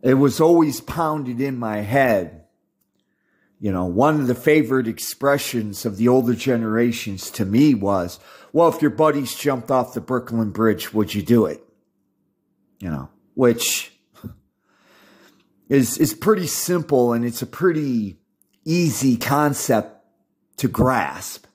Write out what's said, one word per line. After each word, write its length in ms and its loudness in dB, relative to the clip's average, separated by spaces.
it 120 4
was 260 2
always 400 4
pounded 600 -4
in 160 -4
my 220 -4
head. 600 0
You 100 -2
know, 120 -2
one 360 2
of 60 -2
the 80 0
favorite 540 2
expressions 960 -4
of 140 -6
the 100 2
older 260 4
generations 1000 -2
to 120 -4
me 300 4
was, 440 -2
"Well, 160 4
if 100 -8
your 100 2
buddies 440 0
jumped 360 -4
off 220 0
the 80 -6
Brooklyn 500 -4
Bridge, 440 0
would 200 -2
you 60 -2
do 240 4
it?" 180 -6
You 100 -10
know, 220 -8
which 580 0
is, 300 2
is 160 0
pretty 320 0
simple, 680 0
and 100 0
it's 200 -6
a 40 -8
pretty 720 -2
easy 540 2
concept 880 0
to 120 -2
grasp. 880 -2